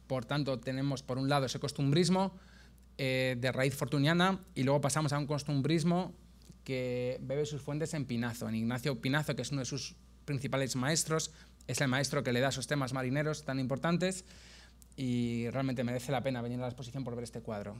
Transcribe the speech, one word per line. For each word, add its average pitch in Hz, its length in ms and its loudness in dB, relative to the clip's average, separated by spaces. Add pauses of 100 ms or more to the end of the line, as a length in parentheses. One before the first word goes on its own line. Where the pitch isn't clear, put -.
Por 131 180 -2
tanto, 139 340 0
tenemos 135 440 -2
por 127 160 -2
un 135 100 2
lado 143 160 4
ese 123 140 -4
costumbrismo, 165 760 4 (640)
eh, 131 420 2
de 123 120 2
raíz 135 240 2
fortuniana 160 680 4 (120)
y 135 80 0
luego 139 180 4
pasamos 147 320 2
a 143 60 0
un 147 80 -2
costumbrismo 151 880 2 (480)
que 123 580 -2
bebe 139 240 -2
sus 147 160 -6
fuentes 151 320 -4
en 147 120 -2
Pinazo, 120 440 -2
en 110 60 -2
Ignacio 123 440 0
Pinazo, 143 360 0
que 123 80 -4
es - 80 -6
uno 143 100 -2
de 123 40 -4
sus - 300 -6 (300)
principales 135 500 -2
maestros, 156 560 0 (360)
es 127 140 0
el 143 60 2
maestro 135 360 0
que 123 100 0
le 123 60 4
da 135 100 4
esos 127 160 -2
temas 139 280 -2
marineros 143 520 -2
tan 135 140 -2
importantes 170 680 0 (680)
y 120 540 0
realmente 131 340 -2
merece 123 280 -2
la 139 120 0
pena 131 180 -2
venir 120 160 -4
a 123 60 -4
la 127 60 -2
exposición 123 340 -8
por 123 100 -6
ver 120 100 -6
este 117 180 -10
cuadro, 104 380 -6